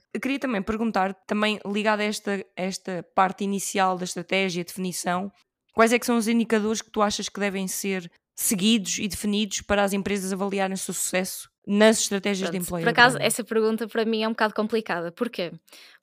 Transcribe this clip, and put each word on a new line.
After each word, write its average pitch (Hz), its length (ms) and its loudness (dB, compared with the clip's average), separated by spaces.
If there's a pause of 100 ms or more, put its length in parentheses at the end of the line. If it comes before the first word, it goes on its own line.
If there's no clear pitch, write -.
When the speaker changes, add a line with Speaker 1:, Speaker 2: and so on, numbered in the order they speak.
(120)
Speaker 1:
Eu 220 80 -4
queria 277 180 -2
também 240 220 -4
perguntar, 208 540 -2 (120)
também 214 380 0
ligado 208 360 0
a 208 40 -2
esta, 202 500 -4
a 175 80 -6
esta 185 400 -6 (120)
parte 190 300 2
inicial 190 520 0
da 175 80 -6
estratégia, 180 580 -2
definição, 185 680 -4 (400)
quais 226 180 6
é 240 80 4
que 240 60 -10
são 233 140 2
os 214 100 0
indicadores 220 540 2
que - 80 -16
tu 220 100 -2
achas 208 300 -2
que 196 100 -8
devem 196 260 -2
ser 190 460 -4 (220)
seguidos 208 640 2
e 208 100 -4
definidos 208 540 -2
para 202 220 2
as 196 100 0
empresas 196 400 -2
avaliarem 190 400 -2
o 190 40 -6
seu - 140 -8
sucesso - 560 -4 (180)
nas 214 340 6
estratégias 190 500 -2
de 185 80 -4
Speaker 2:
Pronto, 175 40 -4
Speaker 1:
employer 175 220 -4
Speaker 2:
por 175 60 2
acaso, 240 240 6
Speaker 1:
branding? - 120 0
Speaker 2:
essa 233 160 -2
pergunta 220 460 0
para 226 160 0
mim 220 180 0
é 220 60 2
um 226 40 -2
bocado 214 200 0
complicada. 208 600 -2
Porquê? 190 380 -4 (520)